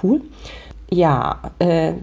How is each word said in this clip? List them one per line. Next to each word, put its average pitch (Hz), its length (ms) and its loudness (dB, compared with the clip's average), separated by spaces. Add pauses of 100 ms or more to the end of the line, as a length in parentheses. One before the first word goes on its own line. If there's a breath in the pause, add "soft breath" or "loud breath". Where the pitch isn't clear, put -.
cool. 208 180 2 (720 loud breath)
Ja, 151 480 2 (200)
äh, 165 320 2 (100)